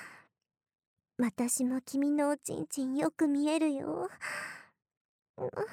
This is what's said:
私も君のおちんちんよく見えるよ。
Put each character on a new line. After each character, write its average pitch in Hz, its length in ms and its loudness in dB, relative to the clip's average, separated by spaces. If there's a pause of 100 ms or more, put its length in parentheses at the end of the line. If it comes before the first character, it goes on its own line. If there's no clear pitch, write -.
(1200)
私 247 460 0
も 254 160 0
君 285 320 0
の 294 180 4
お 294 60 2
ち - 180 -6
ん 311 120 -4
ち 269 180 -4
ん 262 120 -2
よ 311 140 2
く 320 180 2
見 285 200 4
え 320 100 4
る 302 160 2
よ。 320 360 -4 (1600)